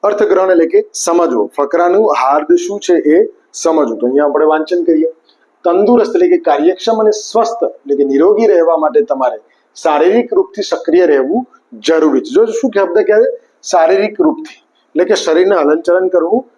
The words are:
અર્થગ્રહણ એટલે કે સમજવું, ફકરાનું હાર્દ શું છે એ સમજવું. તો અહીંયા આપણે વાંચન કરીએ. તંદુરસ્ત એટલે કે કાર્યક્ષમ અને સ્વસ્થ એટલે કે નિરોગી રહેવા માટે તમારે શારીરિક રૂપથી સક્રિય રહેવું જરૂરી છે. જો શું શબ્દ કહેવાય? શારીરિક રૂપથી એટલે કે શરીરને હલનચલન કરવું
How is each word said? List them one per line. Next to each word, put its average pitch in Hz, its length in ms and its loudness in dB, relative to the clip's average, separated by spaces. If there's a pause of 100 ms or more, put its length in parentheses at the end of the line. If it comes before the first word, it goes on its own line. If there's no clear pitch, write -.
અર્થગ્રહણ 196 480 0
એટલે 170 160 2
કે 185 120 2 (140)
સમજવું, 156 540 -2
ફકરાનું 175 580 0 (140)
હાર્દ 143 360 0
શું 180 240 -4
છે 180 160 0 (200)
એ - 20 4 (360)
સમજવું. 147 460 -2
તો 123 60 -4
અહીંયા 139 200 0
આપણે 147 200 0
વાંચન 156 380 -2
કરીએ. 160 260 0 (560)
તંદુરસ્ત 208 500 0
એટલે 175 120 2
કે 175 100 2
કાર્યક્ષમ 170 640 -2
અને 214 120 2
સ્વસ્થ - 520 -4
એટલે - 320 -6
કે 139 80 0
નિરોગી 180 440 2
રહેવા 165 300 2
માટે 147 240 2
તમારે 131 360 -2 (400)
શારીરિક 185 560 0
રૂપથી 196 300 -2
સક્રિય 170 420 0
રહેવું 147 360 0 (380)
જરૂરી 156 420 0
છે. 120 100 -12
જો 196 140 4
શું 220 260 -4
શબ્દ 185 260 0 (100)
કહેવાય? 214 240 2 (320)
શારીરિક 190 560 0
રૂપથી - 400 -4 (360)
એટલે 170 100 0
કે 208 100 0
શરીરને 180 400 0
હલનચલન 170 540 0
કરવું 180 340 0 (140)